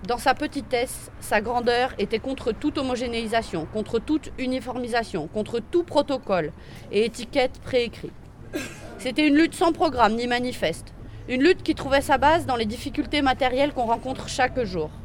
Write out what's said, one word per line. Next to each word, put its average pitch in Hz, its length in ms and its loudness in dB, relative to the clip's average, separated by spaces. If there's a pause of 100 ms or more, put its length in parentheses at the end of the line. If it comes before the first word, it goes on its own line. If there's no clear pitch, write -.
Dans 233 120 -2
sa 262 160 4
petitesse, - 760 -4 (100)
sa 214 200 2
grandeur 240 580 2
était 214 200 0
contre 262 340 -4
toute 294 240 -2
homogénéisation, 233 960 -2
contre 220 280 -2
toute 302 380 -2
uniformisation, 240 920 -2
contre 214 320 -2
tout 339 240 0
protocole 214 680 0 (380)
et 208 140 4
étiquette 254 560 -2
préécrit. - 500 -2 (880)
C'était 277 300 2
une 285 80 6
lutte 320 180 6
sans 339 180 4
programme 247 440 4
ni 240 100 0
manifeste, 240 680 -2 (360)
une 254 140 2
lutte 349 200 4
qui 320 140 0
trouvait 277 240 2
sa 277 180 2
base 294 280 4
dans 254 100 0
les 240 100 0
difficultés 277 560 -2
matérielles 262 500 2
qu'on 254 120 -2
rencontre 233 440 -2
chaque 254 360 0
jour. 170 260 -4 (140)